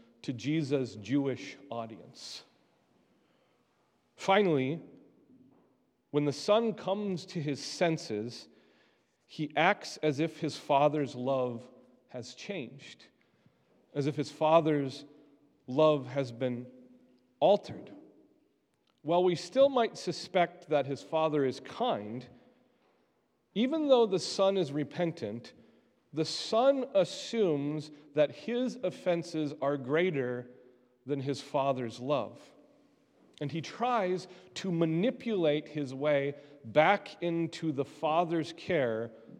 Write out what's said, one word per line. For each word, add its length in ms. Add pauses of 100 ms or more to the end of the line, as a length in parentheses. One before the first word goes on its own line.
(220)
to 100
Jesus' 640
Jewish 640 (120)
audience. 720 (1700)
Finally, 640 (1300)
when 120
the 80
son 400
comes 540
to 160
his 200
senses, 880 (800)
he 280
acts 440
as 200
if 200
his 180
father's 580
love 540 (400)
has 240
changed, 760 (840)
as 140
if 100
his 140
father's 760 (640)
love 400
has 260
been 340 (720)
altered. 520 (1120)
While 220
we 100
still 340
might 300
suspect 720
that 160
his 160
father 420
is 160
kind, 640 (1300)
even 340
though 180
the 140
son 360
is 160
repentant, 800 (640)
the 100
son 720
assumes 960 (240)
that 160
his 520
offenses 800
are 160
greater 720 (560)
than 160
his 220
father's 580
love. 400 (1000)
And 140
he 80
tries 680 (260)
to 180
manipulate 960
his 240
way 440 (280)
back 580
into 480
the 140
father's 720
care 560 (300)